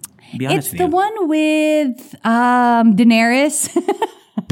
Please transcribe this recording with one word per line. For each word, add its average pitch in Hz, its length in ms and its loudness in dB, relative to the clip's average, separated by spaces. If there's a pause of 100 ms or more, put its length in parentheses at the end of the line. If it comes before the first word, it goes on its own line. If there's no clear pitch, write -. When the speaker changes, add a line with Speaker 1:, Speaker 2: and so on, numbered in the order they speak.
(320)
Speaker 1:
To 120 60 -12
be 127 80 -6
honest 143 220 -4
Speaker 2:
it's - 60 -12
Speaker 1:
with 175 120 -8
Speaker 2:
the - 0 -
Speaker 1:
you. 302 60 -2
Speaker 2:
one 392 360 -2
with, 311 880 -2 (100)
um, 240 720 2
Daenerys. 233 760 2
<laughs> - 40 0 (720)